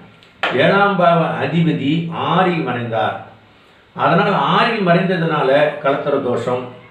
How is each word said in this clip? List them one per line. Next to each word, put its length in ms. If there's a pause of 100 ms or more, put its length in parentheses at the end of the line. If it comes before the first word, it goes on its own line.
(600)
ஏழாம் 400
பாவ 180 (240)
அதிபதி 480 (400)
ஆறில் 360
மறைந்தார். 480 (880)
அதனால் 300 (220)
ஆறில் 340
மறைந்ததுனால 600 (340)
களத்திர 320 (100)
தோஷம் 380 (280)